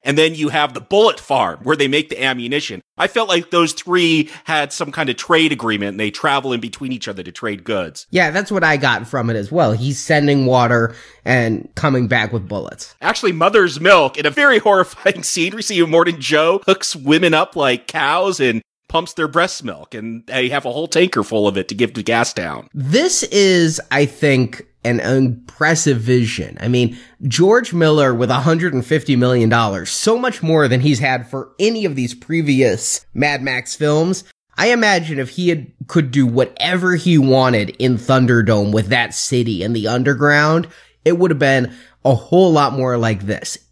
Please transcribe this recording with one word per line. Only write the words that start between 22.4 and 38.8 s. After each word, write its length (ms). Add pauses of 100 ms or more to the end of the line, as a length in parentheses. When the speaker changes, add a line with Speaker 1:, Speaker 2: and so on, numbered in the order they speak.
Speaker 2:
This 480
is, 580 (100)
I 140
think, 600 (180)
an 160
impressive 1000
vision. 640
I 80
mean, 300 (280)
George 460
Miller 420
with 160
a 40
hundred 400
and 100
fifty 320
million 320
dollars, 420
so 280
much 240
more 260
than 120
he's 180
had 280
for 320
any 280
of 100
these 180
previous 880 (100)
Mad 280
Max 320
films. 500 (340)
I 140
imagine 460
if 120
he 180
had, 240 (160)
could 220
do 160
whatever 720
he 200
wanted 600
in 180
Thunderdome 760
with 160